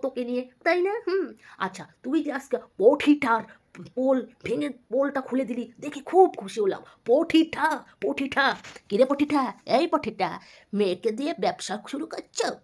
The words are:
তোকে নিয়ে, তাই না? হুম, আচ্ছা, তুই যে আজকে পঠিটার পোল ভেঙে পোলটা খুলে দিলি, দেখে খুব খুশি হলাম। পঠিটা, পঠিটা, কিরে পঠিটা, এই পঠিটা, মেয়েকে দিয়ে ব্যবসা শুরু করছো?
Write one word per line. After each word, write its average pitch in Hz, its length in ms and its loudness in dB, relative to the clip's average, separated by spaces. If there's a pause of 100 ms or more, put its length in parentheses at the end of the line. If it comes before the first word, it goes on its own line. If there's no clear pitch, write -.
তোকে 254 240 -4
নিয়ে, 247 140 -2 (220)
তাই 349 220 2
না? 392 60 0 (140)
হুম, 359 200 0 (400)
আচ্ছা, 190 180 -10 (200)
তুই 269 220 0
যে 294 120 -6
আজকে 254 180 -4 (240)
পঠিটার 269 640 6 (540)
পোল 262 220 2 (280)
ভেঙে 285 220 -2 (240)
পোলটা 277 360 0
খুলে 262 220 0
দিলি, 240 140 -6 (180)
দেখে 285 180 -10 (100)
খুব 370 180 8 (120)
খুশি 196 240 -10
হলাম। 185 180 -2 (260)
পঠিটা, 311 580 2 (360)
পঠিটা, 277 420 -2 (440)
কিরে 208 220 4
পঠিটা, 294 300 0 (380)
এই 330 140 2
পঠিটা, 220 360 -2 (500)
মেয়েকে 190 400 0
দিয়ে 294 140 -2 (120)
ব্যবসা 185 300 -4 (180)
শুরু 285 200 -6
করছো? - 340 -6 (180)